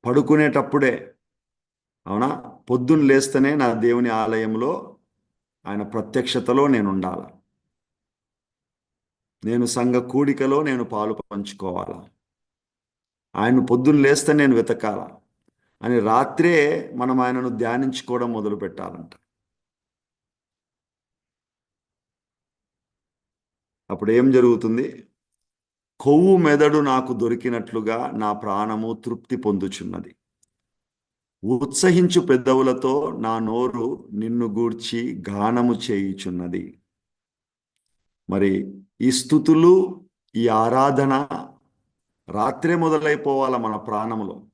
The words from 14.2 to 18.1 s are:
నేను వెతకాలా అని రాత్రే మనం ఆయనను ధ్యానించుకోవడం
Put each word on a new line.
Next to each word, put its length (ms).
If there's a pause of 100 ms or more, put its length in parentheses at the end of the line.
నేను 240
వెతకాలా 640 (600)
అని 180
రాత్రే 960
మనం 240
ఆయనను 280
ధ్యానించుకోవడం 840